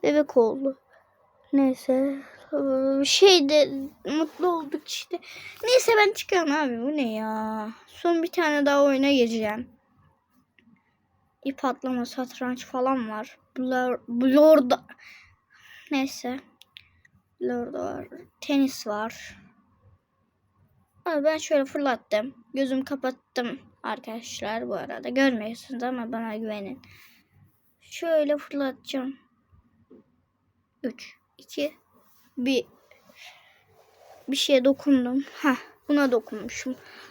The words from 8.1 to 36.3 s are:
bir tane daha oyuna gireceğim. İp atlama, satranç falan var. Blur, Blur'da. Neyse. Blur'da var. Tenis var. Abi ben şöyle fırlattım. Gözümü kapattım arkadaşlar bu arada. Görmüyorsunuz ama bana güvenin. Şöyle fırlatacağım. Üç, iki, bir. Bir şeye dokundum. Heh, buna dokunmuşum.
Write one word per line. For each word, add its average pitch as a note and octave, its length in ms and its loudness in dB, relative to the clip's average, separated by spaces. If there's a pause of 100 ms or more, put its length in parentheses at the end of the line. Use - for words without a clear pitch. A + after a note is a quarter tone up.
bir F4 100 -4
tane D4 340 2
daha C#4+ 180 6
oyuna C#4 280 4
gireceğim. A3+ 560 0 (1800)
İp C4+ 200 -8
atlama, B3+ 400 -4
satranç B3+ 640 -10
falan B3+ 440 -2
var. G#3+ 280 -12 (200)
Blur, B3+ 400 -2 (100)
Blur'da. C4 760 6 (1040)
Neyse. C4+ 500 -4 (1000)
Blur'da B3 440 -6
var. - 240 -10 (320)
Tenis C#4 460 0
var. G#3+ 520 -8 (1700)
Abi D4+ 180 -2
ben D#4 140 2
şöyle D4 260 0
fırlattım. C4+ 680 -2 (200)
Gözümü C4 300 -2
kapattım C4 720 -6 (240)
arkadaşlar A3+ 840 -8
bu A3 60 -6
arada. - 340 -8
Görmüyorsunuz B3 760 -2
ama A#3+ 300 -6
bana A3+ 240 -8
güvenin. G#3+ 460 -10 (1000)
Şöyle D4+ 560 0
fırlatacağım. C4+ 800 -6 (1700)
Üç, - 320 -10 (240)
iki, D4 340 -8 (680)
bir. B3+ 280 0 (1600)
Bir C4+ 80 -4
şeye C4 280 4
dokundum. C4+ 600 2 (180)
Heh, C4 140 2 (320)
buna C#4+ 240 2
dokunmuşum. A#3+ 640 -6 (340)